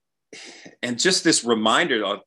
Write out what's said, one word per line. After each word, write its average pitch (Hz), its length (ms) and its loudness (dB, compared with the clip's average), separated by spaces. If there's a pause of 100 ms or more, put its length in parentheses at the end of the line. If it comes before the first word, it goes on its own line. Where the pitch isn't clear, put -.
(840)
and 120 180 -6
just - 240 0
this 151 200 2
reminder 117 600 2
of, 98 220 -4